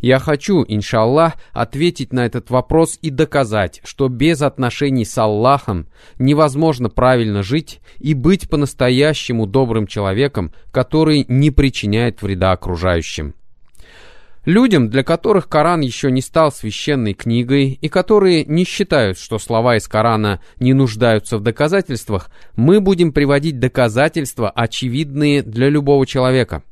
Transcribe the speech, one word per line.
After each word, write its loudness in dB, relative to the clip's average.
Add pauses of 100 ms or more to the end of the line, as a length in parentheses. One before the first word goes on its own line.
Я 4
хочу, 0
иншаллах, 0 (180)
ответить -4
на 0
этот -6
вопрос 0
и -6
доказать, -2
что -4
без 0
отношений -2
с -10
Аллахом 0 (320)
невозможно 2
правильно 0
жить -6 (180)
и 0
быть 0
по-настоящему 0
добрым 0
человеком, -4 (200)
который 2
не 2
причиняет 0
вреда 0
окружающим. -4 (1080)
Людям, 4
для 0
которых 0
Коран 2
ещё -2
не 0
стал 0
священной -4
книгой 0
и -6
которые 2
не 0
считают, -2
что -8
слова 0
из -4
Корана 0 (200)
не 4
нуждаются 0
в -4
доказательствах, -2 (240)
мы 4
будем 2
приводить 0
доказательства, -2
очевидные -2
для 0
любого 2
человека. 0